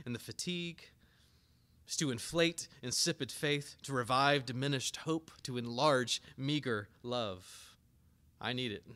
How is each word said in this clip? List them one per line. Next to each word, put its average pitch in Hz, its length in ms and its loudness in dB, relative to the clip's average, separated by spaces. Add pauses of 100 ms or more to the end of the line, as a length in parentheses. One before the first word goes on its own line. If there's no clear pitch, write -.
and 120 100 -4
the 110 40 -6
fatigue, 170 720 -8 (960)
is - 120 -6
to 151 120 0
inflate 165 600 0 (120)
insipid - 480 0
faith, 147 540 -2
to - 80 -8
revive 131 540 4
diminished 131 500 0
hope, 160 340 -2 (140)
to 123 140 -6
enlarge 123 640 4 (160)
meager 135 500 0 (160)
love. 113 720 -6 (640)
I 110 140 -2
need 123 180 -2
it. - 140 -8 (100)